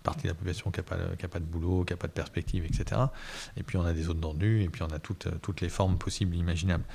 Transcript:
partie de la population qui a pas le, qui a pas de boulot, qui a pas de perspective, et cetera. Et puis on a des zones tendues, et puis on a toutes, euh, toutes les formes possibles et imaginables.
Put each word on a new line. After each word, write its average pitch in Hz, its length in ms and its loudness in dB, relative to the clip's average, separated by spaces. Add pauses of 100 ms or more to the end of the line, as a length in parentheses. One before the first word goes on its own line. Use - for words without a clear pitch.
partie - 200 -2
de - 60 0
la 85 60 0
population 90 360 -4
qui 90 100 -4
a - 20 -6
pas 90 140 -4
le, 87 200 -2
qui 92 100 -6
a - 20 -8
pas 87 120 -4
de 82 40 -2
boulot, 85 400 0
qui 85 80 -2
a 87 60 -2
pas - 100 -4
de 80 40 -8
perspective, - 520 -2
et 80 100 -2
cetera. - 380 2 (460)
Et - 40 -4
puis - 140 -2
on 87 80 4
a 85 80 4
des 80 120 0
zones 82 160 0
tendues, 87 420 4
et 90 80 2
puis - 120 -6
on 78 100 -2
a 78 60 -4
toutes, - 280 -6
euh, 85 160 -2
toutes - 180 -4
les 90 80 2
formes 92 300 4
possibles 92 360 0
et 85 40 2
imaginables. 85 460 4 (100)